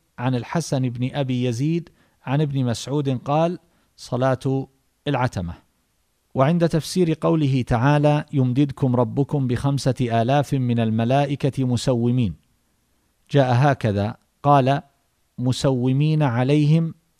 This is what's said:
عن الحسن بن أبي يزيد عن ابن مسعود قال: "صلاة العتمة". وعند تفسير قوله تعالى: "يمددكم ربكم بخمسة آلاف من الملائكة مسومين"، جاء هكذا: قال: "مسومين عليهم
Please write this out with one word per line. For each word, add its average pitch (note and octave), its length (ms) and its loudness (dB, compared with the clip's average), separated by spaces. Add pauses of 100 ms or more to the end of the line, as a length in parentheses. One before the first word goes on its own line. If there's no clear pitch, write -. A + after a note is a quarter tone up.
(180)
عن B2+ 160 -2
الحسن C3 540 -4
بن A#2+ 260 -6
أبي B2+ 300 -2
يزيد D3 440 -2 (340)
عن C3+ 180 -2
ابن C#3 240 -2
مسعود C3+ 440 -4
قال: D#3 500 -2 (380)
"صلاة C3 720 -2 (400)
العتمة". A#2+ 460 -4 (800)
وعند E3 340 2
تفسير D#3+ 520 0
قوله D3 420 0
تعالى: D3 720 2
"يمددكم C3 640 0
ربكم B2+ 500 0
بخمسة B2 760 0
آلاف C3+ 320 0
من A#2+ 260 0
الملائكة C3 840 0
مسومين"، A#2+ 680 0 (960)
جاء C3+ 420 2
هكذا: G#2 440 -2 (260)
قال: C#3+ 400 2 (560)
"مسومين C3+ 840 0
عليهم D3 720 2 (260)